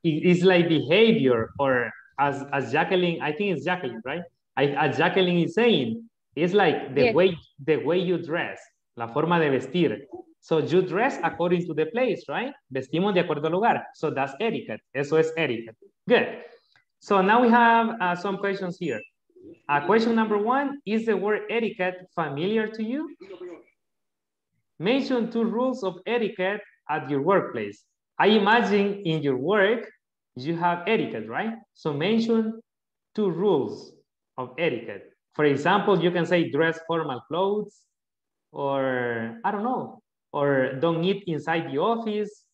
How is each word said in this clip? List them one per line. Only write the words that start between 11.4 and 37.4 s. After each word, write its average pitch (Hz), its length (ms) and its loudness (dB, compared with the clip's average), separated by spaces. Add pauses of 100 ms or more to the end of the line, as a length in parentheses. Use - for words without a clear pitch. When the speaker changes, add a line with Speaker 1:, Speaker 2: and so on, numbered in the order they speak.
Speaker 1:
to 160 80 -8
the 156 120 0
place, 226 440 -2
right? 220 240 -6 (180)
Vestimos 160 400 -2
de 180 100 4
acuerdo 151 240 -2
al 160 60 0
lugar. 185 300 0 (120)
So 151 160 -4
that's 135 300 -4
etiquette. 143 400 -6 (140)
Eso 143 220 -2
es 160 200 2
etiquette. 117 400 -4 (320)
Good. - 360 2 (540)
So 202 220 2
now 214 220 4
we 233 80 6
have, 233 400 6 (100)
uh, 180 140 -2
some 196 240 -6
questions 190 400 -6
here. 131 220 -4 (680)
Uh, 143 160 0
question 226 300 4
number 214 240 2
one, 262 480 0
is 220 180 0
the 220 120 0
word 202 340 -2
etiquette 185 640 -4
familiar 175 540 -2
to 220 140 -8
you? 269 320 -6 (1600)
Mention 240 520 0
two 233 140 0
rules 233 400 -2
of 185 120 -4 (100)
etiquette 208 560 -2 (260)
at 143 220 -4
your 139 100 0
workplace. 131 640 0 (340)
I 165 80 4
imagine 202 800 4
in 160 180 0
your 135 160 0
work, 208 500 2 (480)
you 147 200 -4
have 175 300 0
etiquette, 170 400 -2
right? 190 280 -6 (180)
So 156 220 -6
mention 226 640 0 (540)
two 202 160 0
rules 160 640 -2 (420)
of 127 220 -10
etiquette. 113 520 -6 (220)
For 151 140 0
example, 175 560 2
you 175 80 2
can 175 160 -2
say 165 240 0
dress 160 360 0
formal 156 420 -4
clothes, 196 520 -4 (720)